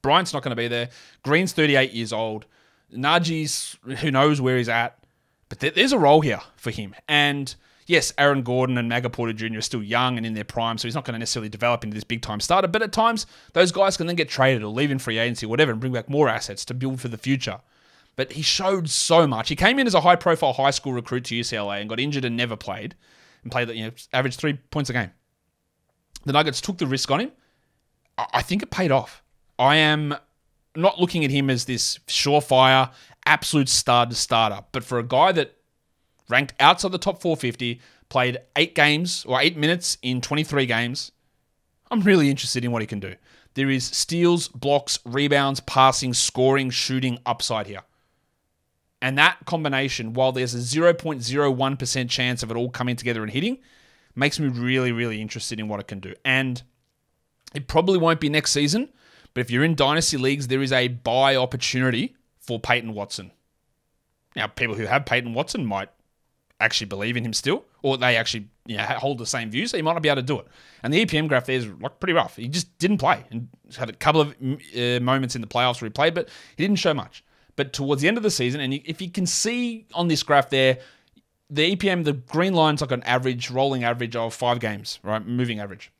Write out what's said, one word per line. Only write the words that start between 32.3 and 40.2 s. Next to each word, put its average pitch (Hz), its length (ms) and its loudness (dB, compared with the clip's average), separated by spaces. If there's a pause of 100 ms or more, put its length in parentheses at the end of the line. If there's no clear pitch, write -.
absolute 147 420 2
stud 120 460 2
starter. 110 560 0
But 127 140 -6
for 123 160 -2
a - 20 -6
guy 131 300 4
that 156 240 -2 (720)
ranked 131 320 2
outside 175 320 6
the 185 60 -4
top 185 220 -2
four 165 160 0
fifty, 120 440 -4 (280)
played 123 300 0 (180)
eight 165 180 2
games 151 520 2
or 127 140 0
eight 165 160 2
minutes 165 460 0
in 127 180 -2